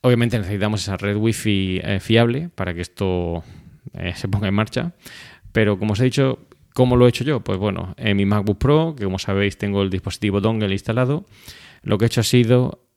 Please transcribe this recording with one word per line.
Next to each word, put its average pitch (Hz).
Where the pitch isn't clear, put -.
Obviamente 120
necesitamos 101
esa 95
red 104
Wi-Fi, 101
eh, 98
fiable 120
para 87
que 85
esto, 87
eh, 85
se -
ponga 101
en 95
marcha. 110
Pero 104
como 104
os 101
he 131
dicho, 135
¿cómo 127
lo 123
he -
hecho 120
yo? 135
Pues 98
bueno, 92
en 101
mi 98
MacBook 104
Pro, 156
que 110
como 95
sabéis 98
tengo 101
el 95
dispositivo 95
dongle 107
instalado, 123
lo 107
que 107
he 113
hecho 120
ha 107
sido 123